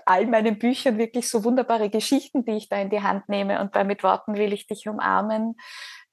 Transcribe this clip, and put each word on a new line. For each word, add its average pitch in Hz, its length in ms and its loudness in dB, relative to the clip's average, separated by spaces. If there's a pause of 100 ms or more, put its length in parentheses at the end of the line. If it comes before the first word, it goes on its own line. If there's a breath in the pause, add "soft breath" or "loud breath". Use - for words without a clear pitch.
all 185 200 4
meinen 220 320 2
Büchern 240 400 0
wirklich 233 300 -2
so 208 160 0
wunderbare 233 460 2
Geschichten, 240 540 0
die 226 80 -2
ich 214 160 -6
da 202 120 -4
in 196 100 -2
die 208 120 0
Hand 196 260 -2
nehme. 202 320 0
Und 196 120 -4
bei 202 120 4
Mit 196 180 -4
Worten 190 340 0
will 202 160 0
ich 208 140 -8
dich 208 220 -10
umarmen, 214 680 -2 (560 loud breath)